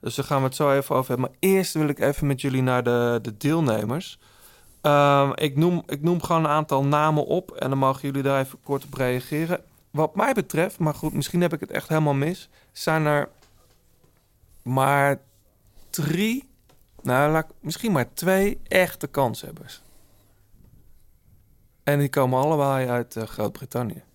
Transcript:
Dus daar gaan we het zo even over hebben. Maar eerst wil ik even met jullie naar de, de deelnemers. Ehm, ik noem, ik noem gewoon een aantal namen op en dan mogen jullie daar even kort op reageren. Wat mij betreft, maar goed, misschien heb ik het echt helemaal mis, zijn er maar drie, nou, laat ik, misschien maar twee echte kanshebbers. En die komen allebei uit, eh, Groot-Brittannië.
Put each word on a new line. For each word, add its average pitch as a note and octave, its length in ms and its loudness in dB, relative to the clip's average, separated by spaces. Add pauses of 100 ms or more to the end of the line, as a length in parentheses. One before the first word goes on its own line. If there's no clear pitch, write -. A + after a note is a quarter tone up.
Dus - 140 -8
daar C3+ 100 -4
gaan C#3+ 140 0
we C3+ 60 0
het C3 120 -2
zo C#3+ 160 2
even C#3 240 0
over B2+ 140 0
hebben. B2+ 200 -2
Maar - 200 0
eerst F#3+ 240 2
wil D3+ 140 2
ik C#3+ 100 -2
even C#3+ 280 0
met C#3 140 0
jullie C3 220 0
naar B2+ 220 2
de, A#2+ 380 2
de G#2 140 -8
deelnemers. C#3 840 -2 (640)
Ehm, C#3+ 540 4
ik C#3 220 -2
noem, E3+ 300 2
ik D3 160 -6
noem E3+ 200 2
gewoon E3 220 2
een D3+ 60 0
aantal D3 340 2
namen D3+ 420 2
op F3+ 260 -2
en - 160 -4
dan C3+ 100 0
mogen C3+ 240 2
jullie C#3 200 -4
daar C#3 180 2
even C3+ 220 -6
kort C3+ 220 -4
op C#3 100 -14
reageren. C3+ 680 -2 (300)
Wat D3+ 240 -2
mij A3+ 180 2
betreft, F3+ 460 -2
maar D3+ 160 0
goed, D#3 180 -6
misschien D#3 280 -2
heb F3 120 2
ik D3+ 80 -6
het - 100 -10
echt - 180 -6
helemaal D#3 260 2
mis, D3+ 340 -4 (240)
zijn D#3 340 0
er D3 220 2 (1300)
maar C#3 580 2 (680)
drie, G3+ 580 -2 (540)
nou, C#3 300 2
laat D#3+ 120 0
ik, - 60 -16 (100)
misschien - 320 -4
maar C3+ 220 0
twee F#3+ 440 0 (100)
echte F3+ 380 0
kanshebbers. - 760 -6 (2000)
En C#3+ 160 2
die C#3+ 100 2
komen C3 300 2
allebei C#3 500 0
uit, A#2+ 280 -4
eh, A2+ 100 -6
Groot-Brittannië. - 760 -6 (120)